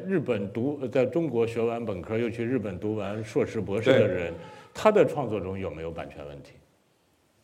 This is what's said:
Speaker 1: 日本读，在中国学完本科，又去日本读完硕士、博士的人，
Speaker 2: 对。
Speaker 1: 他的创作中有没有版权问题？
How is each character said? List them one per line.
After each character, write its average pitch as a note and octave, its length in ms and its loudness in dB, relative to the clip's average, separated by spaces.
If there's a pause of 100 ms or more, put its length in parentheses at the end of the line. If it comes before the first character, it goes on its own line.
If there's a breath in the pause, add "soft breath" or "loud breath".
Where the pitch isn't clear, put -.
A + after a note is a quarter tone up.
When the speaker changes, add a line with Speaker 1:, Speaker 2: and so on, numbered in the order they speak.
Speaker 1:
日 F#3+ 140 0
本 G#2 320 -2
读， C3 380 -2
在 B2+ 160 4
中 E3 240 0
国 A#2 180 2
学 A2+ 140 -2
完 A#2 240 -2
本 F#2+ 160 -4
科， A2 160 -4
又 A#2 120 0
去 A#2 140 -4
日 B2 160 0
本 G2 180 -4
读 G#2+ 180 -2
完 G#2 280 -4
硕 A2+ 220 0
士、 A2 160 -4
博 G2 200 -2
士 B2+ 80 4
的 A#2 160 8
人， F2+ 280 -2
Speaker 2:
对。 - 0 - (400 loud breath)
Speaker 1:
他 - 180 6
的 F#3+ 140 8
创 B2+ 240 -2
作 G#2 100 0
中 F#2 180 -4
有 F#2 140 -4
没 D#2 100 -10
有 E2 80 -6
版 D#2+ 200 -8
权 C#2+ 180 -14
问 C#2+ 160 -12
题？ - 80 -20 (920)